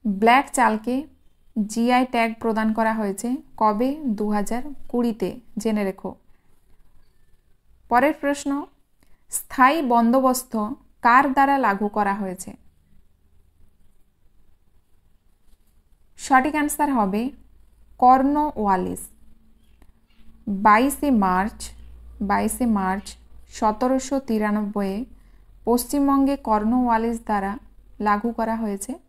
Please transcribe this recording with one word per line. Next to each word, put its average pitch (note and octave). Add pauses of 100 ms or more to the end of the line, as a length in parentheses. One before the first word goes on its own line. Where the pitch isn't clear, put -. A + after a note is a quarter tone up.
ব্ল্যাক A3+ (100)
চালকে A3 (600)
জিআই A#3
ট্যাগ A#3 (120)
প্রদান A3 (100)
করা A3
হয়েছে G#3 (280)
কবে? A3 (300)
দু G#3
হাজার G#3 (260)
কুড়িতে, A#3 (300)
জেনে G#3+
রেখো। F#3+ (1800)
পরের C4
প্রশ্ন, C#4+ (840)
স্থায়ী C#4 (140)
বন্দোবস্ত B3+ (540)
কার B3+
দ্বারা C#4
লাগু G#3
করা G3+
হয়েছে? F#3+ (3750)
সঠিক C4+
অ্যান্সার D4
হবে G#3 (800)
কর্নওয়ালিস। B3 (1600)
বাইশে B3+ (160)
মার্চ, F#3 (680)
বাইশে G#3 (100)
মার্চ F#3+ (520)
সতেরোশো B3+ (120)
তিরানব্বইয়ে G#3 (680)
পশ্চিমবঙ্গে C#4 (140)
কর্নওয়ালিস A#3 (100)
দ্বারা G3+ (540)
লাগু G#3
করা A3+
হয়েছে। G#3+ (160)